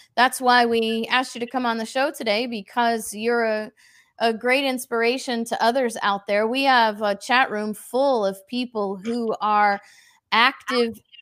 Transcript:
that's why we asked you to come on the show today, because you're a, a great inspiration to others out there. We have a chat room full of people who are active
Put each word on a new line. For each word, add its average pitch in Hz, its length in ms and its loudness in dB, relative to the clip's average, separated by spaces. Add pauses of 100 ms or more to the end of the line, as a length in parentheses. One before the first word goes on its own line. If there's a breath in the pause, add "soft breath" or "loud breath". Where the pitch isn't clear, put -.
(160 soft breath)
that's 247 240 2
why 247 260 4
we 226 420 0
asked 254 280 -2
you - 20 -10
to 240 80 -6
come 247 200 -4
on 226 120 -2
the 226 80 -6
show 269 240 -2
today, 226 360 -2
because 233 680 -4
you're 233 300 0
a, 214 280 -4 (460 soft breath)
a 226 160 0
great 254 300 0
inspiration 247 800 -2
to - 180 -4
others 233 400 2
out 202 240 -2
there. 208 220 0
We 269 160 -2
have 233 360 4
a 208 140 0
chat 247 340 2
room 214 260 -4
full 247 520 0
of 196 220 -4
people 220 480 -4
who 226 440 -4
are 208 400 2 (520 soft breath)
active 233 640 2 (240)